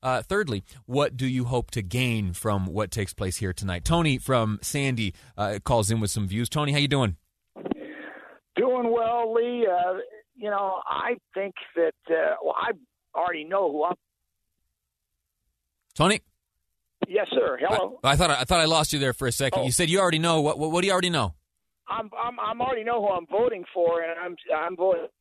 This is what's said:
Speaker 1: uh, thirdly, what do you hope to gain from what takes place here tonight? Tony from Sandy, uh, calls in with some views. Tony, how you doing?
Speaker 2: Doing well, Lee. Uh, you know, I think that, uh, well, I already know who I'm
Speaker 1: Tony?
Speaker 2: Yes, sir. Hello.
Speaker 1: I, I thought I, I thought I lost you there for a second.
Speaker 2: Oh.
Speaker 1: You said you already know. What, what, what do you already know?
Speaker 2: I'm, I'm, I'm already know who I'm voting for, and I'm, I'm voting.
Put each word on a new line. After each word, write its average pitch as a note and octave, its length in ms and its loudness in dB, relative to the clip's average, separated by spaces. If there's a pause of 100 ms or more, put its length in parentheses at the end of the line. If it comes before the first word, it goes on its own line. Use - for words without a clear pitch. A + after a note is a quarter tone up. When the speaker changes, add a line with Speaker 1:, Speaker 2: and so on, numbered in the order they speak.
Speaker 1:
uh, B2+ 220 -2
thirdly, D#3 400 -2 (240)
what C3+ 280 0
do C3 120 -2
you B2+ 180 0
hope B2 260 -2
to A2+ 120 -4
gain A2 500 0
from G2 320 -2
what F#2+ 240 -2
takes G2+ 240 -4
place F#2 240 -4
here F#2 160 -2
tonight? F2+ 320 -4
Tony D#3+ 320 2
from A2+ 460 0
Sandy, B2+ 500 -2 (240)
uh, G2+ 260 -2
calls A2+ 280 2
in A2+ 80 2
with G#2 100 0
some G#2 180 -2
views. A2 220 -2
Tony, D3 220 0
how C#3+ 80 2
you C#3+ 80 4
doing? C3 300 2 (1400)
Speaker 2:
Doing B3 360 2
well, A#3 400 0
Lee. A#3 360 2
Uh, F3+ 320 0 (360)
you G#3 140 -8
know, G3 380 -2
I A#3+ 300 -4 (180)
think G3 180 -6 (220)
that, E3 180 2 (160)
uh, D#3+ 340 2
well, D#3+ 140 0
I G3+ 140 -2 (440)
already E3+ 280 -2
know F3+ 280 0
who D3+ 120 0
I'm F3+ 120 0 (2000)
Speaker 1:
Tony? G3 280 4 (840)
Speaker 2:
Yes, G4+ 240 0
sir. F3 300 2
Hello. G3 420 0
Speaker 1:
I, C3+ 100 4
I - 20 4
thought E3 160 4
I, C3 100 2
I - 40 0
thought F3+ 140 2
I D#3+ 60 4
lost D#3 260 4
you D3+ 60 0
there C3+ 160 2
for C3+ 140 -2
a A#2+ 40 0
second. C3+ 300 0
Speaker 2:
Oh. - 40 0
Speaker 1:
You B2+ 60 0
said D#3+ 180 2
you F#3 100 4
already F3 180 4
know. D#3+ 240 2
What, D3 160 0
what, D#3 140 -2
what F3 100 2
do F#3 60 2
you F#3+ 60 4
already F3+ 180 2
know? A#2 240 0 (520)
Speaker 2:
I'm, G#3+ 220 -6 (100)
I'm, A#3+ 200 -6
I'm A3 200 -4
already B3 240 -2
know A#3 180 0
who G3+ 80 2
I'm F3+ 180 -2
voting G#3 440 0
for, E3+ 300 2
and E3 180 -6
I'm, F3+ 160 -8 (200)
I'm E3+ 200 -2
voting. E3+ 320 2 (140)